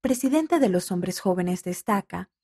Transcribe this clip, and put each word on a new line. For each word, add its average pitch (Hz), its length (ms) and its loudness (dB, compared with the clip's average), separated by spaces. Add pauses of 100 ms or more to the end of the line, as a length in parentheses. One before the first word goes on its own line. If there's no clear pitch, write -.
presidente 269 560 2
de 254 120 4
los 180 220 0
Hombres 180 280 -4
Jóvenes 180 440 0
de 180 60 -6
Estaca 185 600 -4 (120)